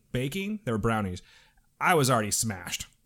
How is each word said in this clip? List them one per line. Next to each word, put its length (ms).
baking, 520
they 80
were 60
brownies. 440
I 140
was 160
already 200
smashed, 560